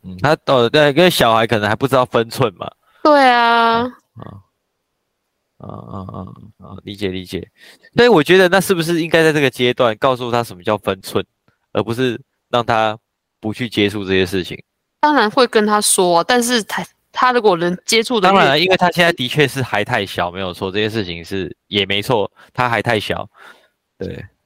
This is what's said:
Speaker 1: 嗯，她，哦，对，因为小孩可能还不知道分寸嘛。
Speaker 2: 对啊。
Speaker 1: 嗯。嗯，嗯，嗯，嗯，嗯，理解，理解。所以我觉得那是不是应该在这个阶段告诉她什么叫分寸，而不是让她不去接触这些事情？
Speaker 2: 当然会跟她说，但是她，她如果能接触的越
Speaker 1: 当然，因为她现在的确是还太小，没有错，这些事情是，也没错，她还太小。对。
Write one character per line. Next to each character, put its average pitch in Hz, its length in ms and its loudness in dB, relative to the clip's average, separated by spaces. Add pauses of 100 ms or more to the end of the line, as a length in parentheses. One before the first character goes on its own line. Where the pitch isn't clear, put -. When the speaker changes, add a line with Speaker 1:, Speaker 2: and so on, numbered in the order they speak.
Speaker 1:
嗯， 92 180 -16
她， 151 120 2 (120)
哦， 127 240 4
对， 147 220 4
因 160 120 4
为 180 60 4
小 117 240 2
孩 113 120 2
可 110 120 0
能 104 100 0
还 110 80 0
不 135 100 -2
知 127 80 0
道 127 120 2
分 117 240 -2
寸 117 240 -2
嘛。 - 120 -14 (360)
Speaker 2:
对 285 260 4
啊。 233 540 2
Speaker 1:
嗯。 247 100 -6 (1700)
嗯， - 60 -16
嗯， - 420 -14
嗯， 95 160 -12
嗯， - 340 -20
嗯， 98 240 -20
理 104 120 -12
解， 101 120 -6
理 92 140 -6
解。 90 240 -10 (480)
所 233 80 2
以 247 60 6
我 170 140 6
觉 180 160 4
得 185 100 6
那 185 100 4
是 190 160 0
不 165 80 -2
是 165 200 -2
应 165 80 -6
该 165 120 4
在 160 80 4
这 147 120 0
个 131 80 2
阶 123 240 -2
段 117 240 0
告 131 180 0
诉 120 160 -6
她 120 100 0
什 101 140 -10
么 87 60 -20
叫 107 160 -2
分 95 240 -6
寸， 101 200 -4 (500)
而 104 100 -2
不 107 100 -6
是 123 260 -2 (300)
让 120 160 -2
她 110 340 0 (420)
不 110 120 -8
去 117 160 -8
接 104 180 0
触 101 160 -4
这 95 100 -4
些 95 120 2
事 90 180 -4
情？ - 160 -12 (420)
Speaker 2:
当 302 140 2
然 415 160 2
会 247 160 2
跟 214 200 0
她 208 120 2
说， 175 460 2
但 247 180 0
是 233 200 -2
她， - 200 -8 (300)
她 254 200 0
如 240 100 0
果 185 160 4
能 175 260 -2
接 226 180 0
触 233 160 -2
的 185 140 4
越 - 20 4
Speaker 1:
当 185 80 6
然， 147 160 4
因 180 100 0
为 185 100 4
她 180 120 2
现 170 140 2
在 170 80 2
的 127 160 -6
确 147 180 2
是 131 140 -6
还 104 240 -2
太 110 220 -2
小， 87 240 -4
没 92 100 -10
有 92 100 -6
错， 92 220 -6
这 101 60 -4
些 107 100 -2
事 107 160 -4
情 85 180 -10
是， 92 320 -8 (120)
也 101 180 -2
没 98 160 -2
错， 104 320 -2 (220)
她 123 120 -2
还 117 140 0
太 113 180 0
小。 - 300 -6 (720)
对。 92 260 -12 (220)